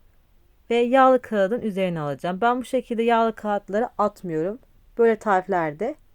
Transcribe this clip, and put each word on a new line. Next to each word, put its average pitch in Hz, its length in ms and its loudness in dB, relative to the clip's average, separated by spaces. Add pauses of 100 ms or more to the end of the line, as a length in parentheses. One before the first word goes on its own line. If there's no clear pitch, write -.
(680)
Ve 233 60 0
yağlı 254 460 4
kağıdın 208 400 -2
üzerine 185 380 -4
alacağım. 151 420 -6
Ben 247 200 0
bu 233 40 -12
şekilde 240 380 -4
yağlı 226 320 2
kağıtları 208 640 -4
atmıyorum. 190 600 -4 (380)
Böyle 233 180 4
tariflerde 185 800 -2 (200)